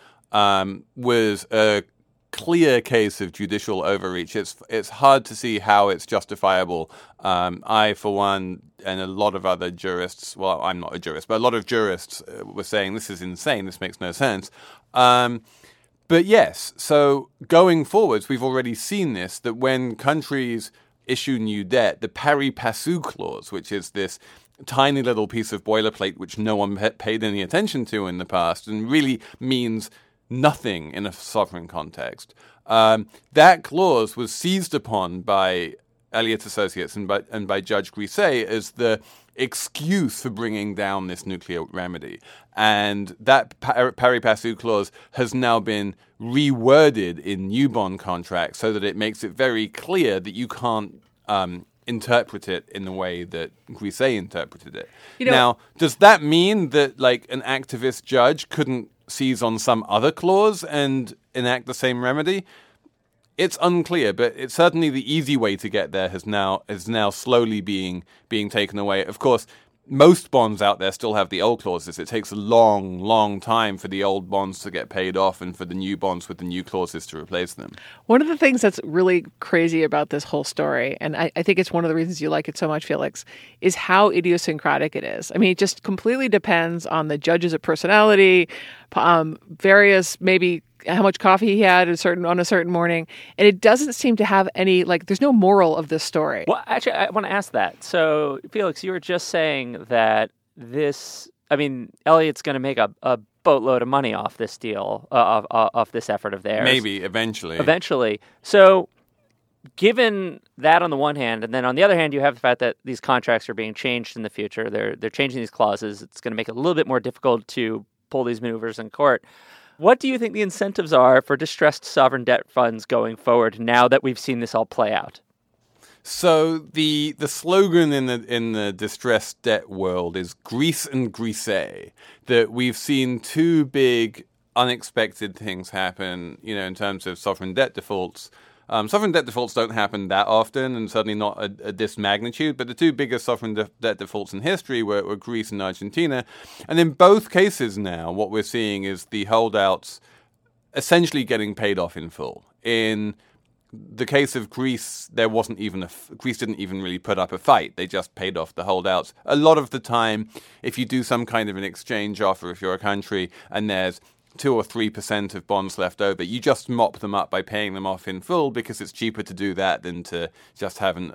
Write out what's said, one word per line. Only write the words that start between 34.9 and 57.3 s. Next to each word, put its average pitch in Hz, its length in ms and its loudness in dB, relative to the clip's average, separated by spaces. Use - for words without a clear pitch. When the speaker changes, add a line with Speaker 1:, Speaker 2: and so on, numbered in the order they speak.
Speaker 1:
by 92 520 0
Elliott 113 360 -2
Associates 92 500 -6
and 101 100 -8
by, 98 240 -2
and 107 160 -8
by 98 140 -2
Judge 98 320 -4
Grisey 123 520 0
as 104 280 -6
the 113 280 0
excuse 147 840 -4
for 127 80 -8
bringing 107 440 -6
down 98 320 -4
this 90 180 -10
nuclear 87 400 -8
remedy. 85 540 -10
And 104 640 0
that 131 400 4
pa-, 127 320 0
pari 123 280 2
passu 113 360 0
clause 104 340 -2
has 123 220 -4
now 120 260 2
been 101 340 -4
reworded 120 1000 4
in 95 280 -6
new 131 200 2
bond 98 320 -4
contracts 87 580 -6
so 110 140 -2
that 104 100 -4
it 95 140 -4
makes 107 260 -6
it 98 100 -8
very 113 360 -2
clear 143 500 -2
that 92 160 -10
you 113 140 -8
can't, 110 520 -6
um, 92 360 -2
interpret 120 600 -2
it 92 260 -4
in 98 100 -10
the 95 80 -10
way 90 320 -6
that 82 260 -8
Grisey 107 500 -2
interpreted 90 580 -10
it. - 140 -14
Speaker 2:
You 254 80 -4
know 254 60 4
Speaker 1:
Now, 123 260 4
does 147 180 0
that 202 260 10
mean 170 480 2
that, 139 300 2
like, 127 300 2